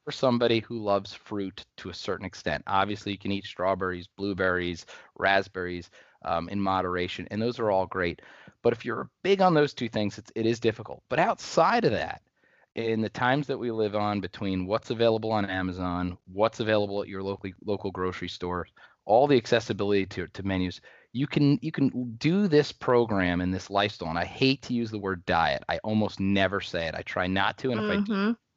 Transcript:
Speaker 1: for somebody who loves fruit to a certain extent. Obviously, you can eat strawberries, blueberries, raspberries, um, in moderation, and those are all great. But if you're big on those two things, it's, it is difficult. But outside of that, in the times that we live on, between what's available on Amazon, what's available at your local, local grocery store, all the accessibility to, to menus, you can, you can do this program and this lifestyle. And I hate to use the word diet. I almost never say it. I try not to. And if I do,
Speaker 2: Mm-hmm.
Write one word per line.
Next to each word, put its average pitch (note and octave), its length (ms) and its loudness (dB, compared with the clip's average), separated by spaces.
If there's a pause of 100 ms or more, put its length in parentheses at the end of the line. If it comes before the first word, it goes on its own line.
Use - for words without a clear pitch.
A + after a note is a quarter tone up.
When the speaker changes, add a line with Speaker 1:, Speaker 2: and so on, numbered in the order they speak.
Speaker 1:
for D3 80 -8
somebody A#2+ 480 2
who A#2 180 -8
loves G2+ 360 -2
fruit G2 500 -8 (140)
to F#2+ 120 -10
a F2 40 -10
certain F#2 320 -6
extent. - 400 -4
Obviously, G2 460 0
you F#2+ 60 -8
can G2+ 140 -4
eat G2 140 -2
strawberries, F2+ 600 -2 (100)
blueberries, F2+ 680 0 (300)
raspberries, F#2 760 0 (340)
um, E2+ 240 -2
in G2+ 120 -4
moderation, F2+ 720 -2
and G#2 100 -4
those A#2+ 180 -2
are A2+ 120 0
all F#2+ 160 2
great. F2+ 340 -2 (420)
But A#2 100 4
if A2+ 120 -8
you're A#2 240 -6 (140)
big F#3+ 180 4
on F#3 140 6
those D3 180 4
two A#2 160 -6
things, G#2 300 -2
it's, - 160 -16
it A2 120 0
is A#2 140 2
difficult. G#2+ 480 -2
But C3 120 0
outside G3+ 640 2
of C3+ 80 2
that, D#2+ 300 -4 (520)
in A2+ 260 0
the G#2+ 80 0
times C3 400 2
that C3+ 100 -4
we A#2 120 -4
live G#2+ 260 0
on, G#2 240 0
between F#2 460 -4
what's G#2 240 -2
available A2+ 420 2
on G#2 120 2
Amazon, F2+ 720 -2 (160)
what's G#2+ 280 2
available G#2 420 2
at - 60 -12
your G2 140 -8
local, G2 280 -6 (140)
local G2+ 260 -4
grocery F#2 380 -4
store, F2+ 380 -6 (380)
all A#2+ 220 6
the C#3+ 100 6
accessibility G#2 720 2
to, F2+ 220 -8
to - 140 -12
menus, F#2 380 -2 (320)
you C3 140 -2
can, C#3+ 360 4
you D#3 100 -6
can B2+ 460 -2
do F#3 280 2
this D3 240 4
program G2+ 720 2
and F2+ 120 0
this F#2 180 -6
lifestyle. G2 400 0
And E2 80 -4
I E2+ 80 -2
hate C3+ 360 0
to A#2+ 120 -6
use A#2 160 -2
the G#2+ 80 -6
word F#2+ 260 -4
diet. D#2+ 440 2
I E2+ 100 -2
almost G#2+ 420 0
never G2 400 2
say E2+ 260 -4
it. D#2+ 80 -4
I E2 80 -8
try F#2 240 -4
not F#2+ 320 0
to. C3 120 -2
And B2 100 -2
if G#3+ 100 -2
I - 60 0
do, G#3 160 0
Speaker 2:
Mm-hmm. G3+ 180 2 (260)